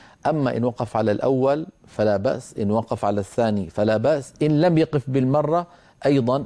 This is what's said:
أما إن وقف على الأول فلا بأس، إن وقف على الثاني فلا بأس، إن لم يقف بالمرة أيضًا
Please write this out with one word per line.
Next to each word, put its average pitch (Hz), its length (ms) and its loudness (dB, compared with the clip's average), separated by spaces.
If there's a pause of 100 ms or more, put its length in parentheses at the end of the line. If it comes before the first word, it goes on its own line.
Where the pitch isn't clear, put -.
(280)
أما 135 300 -2
إن 117 60 -2
وقف 117 340 -4
على 110 140 2
الأول 135 560 0 (200)
فلا 107 300 0
بأس، 120 420 -4
إن 104 120 0
وقف 110 340 -2
على 101 140 0
الثاني 104 500 -2
فلا 107 280 0
بأس، 135 440 -2
إن 151 200 2
لم 170 160 4
يقف 151 320 0
بالمرة 147 580 0 (380)
أيضًا 135 400 2